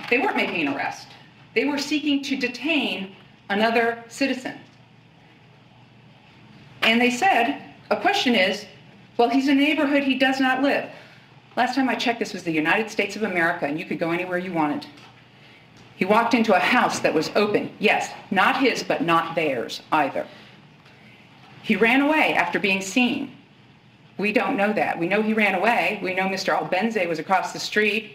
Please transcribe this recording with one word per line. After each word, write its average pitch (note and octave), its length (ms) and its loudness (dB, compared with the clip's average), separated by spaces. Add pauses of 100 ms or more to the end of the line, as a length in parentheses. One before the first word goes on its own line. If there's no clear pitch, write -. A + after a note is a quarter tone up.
(120)
they B3 80 4
weren't G4 160 0
making F#3+ 320 -2
an C#3 80 -2
arrest. - 320 -8 (480)
They A#3+ 100 2
were C#4+ 140 -2
seeking C#4+ 440 0
to B3+ 120 -4
detain A#3+ 800 -4 (340)
another A#3 580 0
citizen. - 520 -4 (2250)
And A3+ 180 4
they B3 80 4
said, C#4+ 520 2 (280)
a G#3 100 0
question F4+ 360 2
is, G3 300 0 (520)
"Well, A#3+ 120 4
he's C4 180 2
in C#4+ 100 4
a C#4 40 4
neighborhood D4 420 2
he C4+ 120 0
does C4+ 240 2
not C4 220 0
live." C4 280 0 (680)
Last B3 180 0
time C4 140 2
I G#3+ 60 -2
checked, A#3 240 -2
this - 120 -6
was F#3 120 -10
the E3+ 80 -2
United F3+ 400 0
States G3+ 240 -2
of G#3 80 -8
America, F3 420 -2
and D3 140 -4
you F#3 60 -10
could D#3+ 140 -6
go E3 120 -2
anywhere F3+ 260 -2
you F#3 160 -6
wanted. D3+ 320 -2 (1120)
He F#3 100 -2
walked A3+ 280 4
into A3 220 4
a F3+ 40 6
house G#3 400 2
that E3 140 2
was D#3 220 0
open. G#3 420 0
Yes, - 340 0 (200)
not G#3 260 2
his, A#3+ 240 0
but - 220 -2
not E3 320 2
theirs C#3 460 -4 (100)
either. C#3+ 340 0 (1400)
He G#3+ 140 0
ran A#3 260 4
away G#3 320 2
after - 260 0
being F#3+ 220 0
seen. - 540 -2 (840)
We G3+ 140 0
don't G3 260 0
know G#3 160 2
that. D#3+ 240 0
We E3+ 100 -2
know G3+ 140 2
he G#3+ 120 0
ran G#3 200 2
away. F#3 480 0
We F3+ 140 -4
know F#3+ 120 0
Mister F#3+ 260 -2
Albenze F3+ 540 0
was D#3+ 120 -4
across F3+ 340 -2
the E3 60 -8
street G#3+ 560 -2